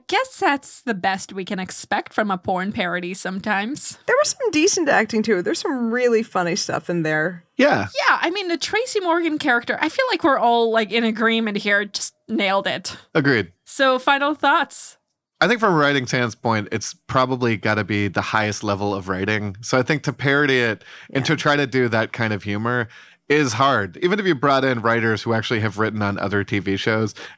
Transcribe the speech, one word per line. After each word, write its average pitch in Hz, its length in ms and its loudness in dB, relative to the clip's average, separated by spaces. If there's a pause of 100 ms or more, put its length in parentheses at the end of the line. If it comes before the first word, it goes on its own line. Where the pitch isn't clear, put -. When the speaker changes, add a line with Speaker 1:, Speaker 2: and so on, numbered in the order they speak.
Speaker 1:
guess 508 320 -4
that's 285 440 -2
the 233 120 -2
best 185 380 -4
we 190 120 -8
can 185 140 -6
expect - 560 -6
from 208 160 0
a 185 80 -2
porn 190 340 -4
parody 180 400 -4
sometimes. 202 920 -6
Speaker 2:
There 466 140 2
was 587 100 2
some 480 200 -2
decent 311 380 2
acting, 214 340 2
too. 208 200 0
There's 277 160 -2
some 247 320 -2
really 240 320 2
funny 175 340 -2
stuff - 320 -4
in 175 140 0
there. 156 420 -2 (120)
Speaker 3:
Yeah. 190 320 2 (200)
Speaker 1:
Yeah, - 140 4
I 330 80 0
mean, 381 180 -6
the 339 80 -2
Tracy 427 440 -2
Morgan 330 380 0
character, 240 420 0
I 311 100 0
feel 523 200 0
like 381 140 -2
we're 269 140 4
all, 233 320 4
like, 220 220 0
in 233 120 0
agreement 226 540 0
here, 202 260 0
just - 300 -10 (140)
nailed 196 380 0
it. 175 300 -6 (180)
Speaker 3:
Agreed. 127 380 2 (120)
Speaker 1:
So, 262 340 2
final 285 360 2
thoughts? 285 600 0 (420)
Speaker 3:
I 165 100 4
think 226 120 2
from 208 140 4
a - 20 4
writing 143 300 2
standpoint, 113 680 -2
it's 110 220 -6
probably 127 640 0
gotta 107 260 0
be 101 240 -2
the 95 140 -2
highest 107 420 -2
level 101 300 0
of 98 160 -6
writing. 101 500 -2
So 117 180 -2
I 127 40 4
think 147 220 -2
to 139 100 -4
parody 139 460 2
it 113 220 0 (300)
and 135 140 -2
to 160 80 2
Speaker 2:
Yeah. - 20 -4
Speaker 3:
try 147 200 2
to 143 100 0
do 127 240 0
that 110 240 0
kind 110 180 -2
of 101 120 -6
humor 110 440 -2 (400)
is 143 260 2
hard. 110 480 2
Even 190 180 0
if 202 60 -4
you 175 80 4
brought 135 300 2
in 127 160 0
writers 113 420 2
who 113 120 0
actually 110 260 0
have 104 180 -2
written 107 220 0
on 101 180 0
other 98 260 -2
T 101 160 -2
V 98 160 -2
shows 110 360 0 (260)